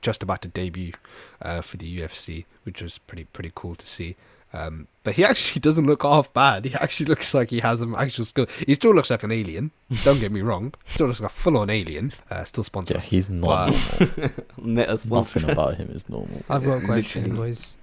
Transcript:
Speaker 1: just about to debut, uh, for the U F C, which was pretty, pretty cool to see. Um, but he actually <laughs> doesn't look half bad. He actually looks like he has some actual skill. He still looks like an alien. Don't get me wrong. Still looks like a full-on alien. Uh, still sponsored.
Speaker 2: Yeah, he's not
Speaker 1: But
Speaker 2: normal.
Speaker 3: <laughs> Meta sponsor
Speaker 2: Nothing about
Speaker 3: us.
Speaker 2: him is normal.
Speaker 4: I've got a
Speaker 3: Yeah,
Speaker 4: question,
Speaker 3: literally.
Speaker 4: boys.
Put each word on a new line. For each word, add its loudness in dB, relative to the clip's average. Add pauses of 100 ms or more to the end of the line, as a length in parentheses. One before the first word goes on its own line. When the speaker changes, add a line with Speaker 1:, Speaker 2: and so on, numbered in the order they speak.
Speaker 1:
just -2
about -4
to -10
debut, -6 (500)
uh, -6
for -12
the -10
U -6
F -12
C, -12 (180)
which -12
was -12
pretty, -16
pretty -12
cool -10
to -18
see. -10 (360)
Um, -10 (160)
but -2
he 4
actually 2
<laughs> 4
doesn't 4
look 4
half 4
bad. 4
He -6
actually -2
looks 0
like 4
he 0
has 2
some -4
actual -2
skill. 0 (200)
He 6
still 6
looks 4
like 0
an -4
alien. -4 (340)
Don't 8
get -2
me -2
wrong. -2 (140)
Still 2
looks -2
like -4
a -16
full-on 4
alien. -2 (200)
Uh, -6
still -4
sponsored. -4
Speaker 2:
Yeah, -4
he's 2
not -2 (240)
Speaker 1:
But 2
Speaker 2:
normal. -2 (160)
Speaker 3:
<laughs> -18
Meta 2
sponsor 0
Speaker 2:
Nothing 0
about 2
Speaker 3:
us. -4
Speaker 2:
him -8
is -12
normal. -8
Speaker 4:
I've 0
got 2
a -4
Speaker 3:
Yeah, -6
Speaker 4:
question, 0
Speaker 3:
literally. -2
Speaker 4:
boys. -8